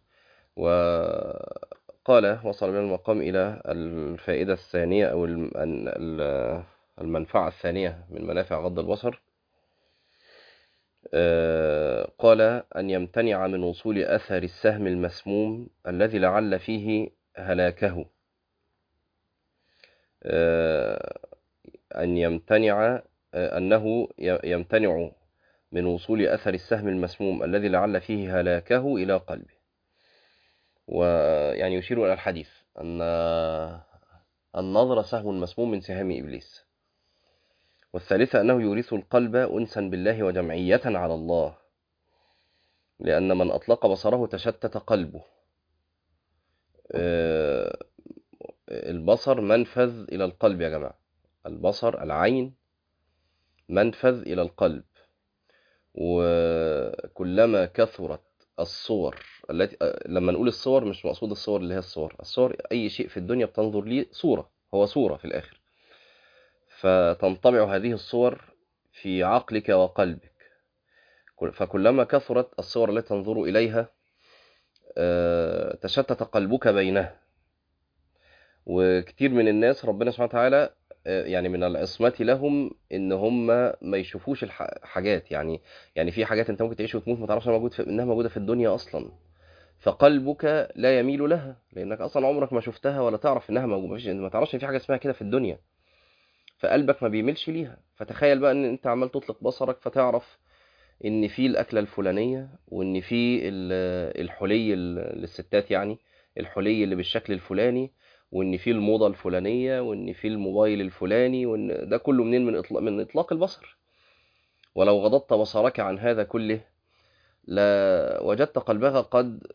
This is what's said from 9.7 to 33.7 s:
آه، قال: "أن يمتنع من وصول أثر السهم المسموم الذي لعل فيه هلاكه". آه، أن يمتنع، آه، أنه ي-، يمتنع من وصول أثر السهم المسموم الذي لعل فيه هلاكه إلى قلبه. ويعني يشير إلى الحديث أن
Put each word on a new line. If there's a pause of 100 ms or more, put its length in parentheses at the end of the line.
آه،
قال: (360)
"أن
يمتنع
من
وصول
أثر
السهم
المسموم (180)
الذي
لعل
فيه (260)
هلاكه". (2250)
آه، (800)
أن
يمتنع، (320)
آه،
أنه (100)
ي-،
يمتنع (640)
من
وصول
أثر
السهم
المسموم
الذي
لعل
فيه
هلاكه
إلى
قلبه. (1300)
ويعني
يشير
إلى
الحديث (280)
أن (1600)